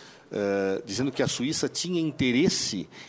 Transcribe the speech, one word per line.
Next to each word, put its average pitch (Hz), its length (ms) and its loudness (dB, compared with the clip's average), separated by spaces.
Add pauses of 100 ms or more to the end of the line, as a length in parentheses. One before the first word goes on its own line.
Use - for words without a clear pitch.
(300)
eh, 98 560 0
dizendo 120 240 -2
que 131 140 0
a 113 40 2
Suíça 143 420 -2
tinha 175 320 -2
interesse 131 880 2 (200)